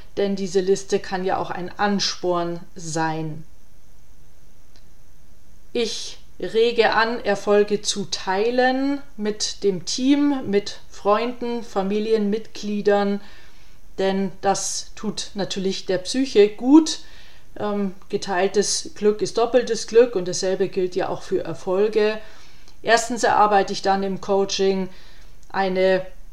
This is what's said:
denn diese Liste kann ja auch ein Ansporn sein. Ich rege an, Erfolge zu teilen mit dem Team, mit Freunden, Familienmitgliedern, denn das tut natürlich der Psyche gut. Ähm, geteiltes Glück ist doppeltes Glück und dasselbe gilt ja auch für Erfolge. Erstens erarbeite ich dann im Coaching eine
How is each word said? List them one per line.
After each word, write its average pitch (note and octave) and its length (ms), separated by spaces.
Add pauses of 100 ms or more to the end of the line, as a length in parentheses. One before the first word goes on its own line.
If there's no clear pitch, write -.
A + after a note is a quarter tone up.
(180)
denn G3 180
diese F#3+ 260
Liste G3 380
kann F#3 260
ja F#3 120
auch - 140
ein F3 260
Ansporn F3+ 840 (160)
sein. D#3+ 680 (2250)
Ich - 440 (220)
rege G#3+ 540
an, A3+ 300
Erfolge G#3 580
zu G3 240
teilen B3+ 960 (140)
mit G#3 480
dem F#3 220
Team, C#4 640
mit G3+ 300 (100)
Freunden, A#3+ 720
Familienmitgliedern, G3+ 1600 (760)
denn F#3+ 340 (100)
das - 540
tut - 400
natürlich F#3+ 500
der F#3 140
Psyche A3 500
gut. C#4 500 (580)
Ähm, G3+ 360 (160)
geteiltes G3 840
Glück G#3 260
ist F#3 160
doppeltes A3+ 500
Glück A#3+ 280
und F3+ 120
dasselbe F#3 400
gilt F#3 280
ja F#3 120
auch - 140
für - 220
Erfolge. G#3 760 (640)
Erstens A3+ 420
erarbeite G3+ 500
ich - 80
dann G3 220
im F#3+ 180
Coaching G3 680 (600)
eine F#3 540 (280)